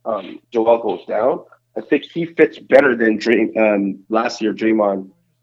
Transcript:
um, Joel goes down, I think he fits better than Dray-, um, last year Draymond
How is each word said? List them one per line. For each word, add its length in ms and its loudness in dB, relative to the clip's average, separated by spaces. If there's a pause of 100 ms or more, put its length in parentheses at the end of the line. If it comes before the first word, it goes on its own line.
um, 360 -8 (120)
Joel 300 2
goes 240 -6
down, 380 -2 (320)
I 40 -8
think 240 -2
he 220 -8
fits 320 0
better 380 4
than 200 0
Dray-, 400 0
um, 520 0
last 340 -2
year 100 -2
Draymond 580 0 (320)